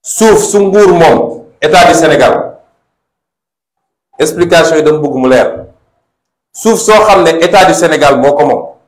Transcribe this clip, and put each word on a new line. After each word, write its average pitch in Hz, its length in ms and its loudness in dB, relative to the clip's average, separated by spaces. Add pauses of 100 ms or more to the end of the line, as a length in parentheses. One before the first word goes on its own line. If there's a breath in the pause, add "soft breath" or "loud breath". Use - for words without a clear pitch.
suuf 220 400 0
su - 180 -2
nguur 196 340 2
moom, 160 500 0 (160)
État 170 260 2
du 170 80 2
Sénégal. 156 640 -2 (1600)
Explication 160 580 0
yi 151 60 0
dama 151 160 0
bëgg 139 160 -6
mu 127 140 -2
leer. - 380 0 (840)
Suuf 220 280 -2
soo 214 260 2
xam 196 180 2
ne 160 60 2 (140)
État 185 220 2
du 170 80 0
Sénégal 147 460 0
moo 143 140 0
ko 147 120 0
moom. - 160 -4 (260)